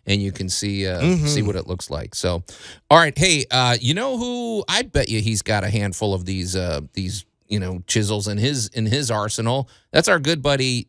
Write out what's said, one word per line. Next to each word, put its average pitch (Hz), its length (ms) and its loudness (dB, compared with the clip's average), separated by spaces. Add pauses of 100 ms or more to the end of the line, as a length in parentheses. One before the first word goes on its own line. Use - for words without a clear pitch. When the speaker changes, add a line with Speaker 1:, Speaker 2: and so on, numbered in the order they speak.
Speaker 1:
and 101 160 2
you 98 80 -2
can 92 180 -6
see, 98 380 -2
uh, 90 140 -4
Speaker 2:
Mm-hmm. 165 260 2
Speaker 1:
see 147 160 0
what 101 140 0
it 87 100 -4
looks - 240 -6
like. - 240 -8
So, 87 300 -2 (440)
all 156 100 10
right. 156 200 4
Hey, 156 320 2
uh, 123 300 4
you 123 140 2
know 254 220 -2
who? 233 520 -4
I 208 140 0
bet 147 260 -2
you 110 120 -2
he's 104 220 -2
got 104 220 0
a 101 60 -2
handful 101 440 -2
of 90 100 -4
these, 92 300 -4
uh, 87 280 -2 (100)
these, 95 320 -6 (240)
you 104 100 -2
know, 92 300 -4
chisels 104 400 0
in 104 100 -2
his, 123 300 0
in 113 180 -2
his 127 240 0
arsenal. 113 580 0 (220)
That's - 160 2
our 180 140 4
good 156 200 0
buddy 131 480 0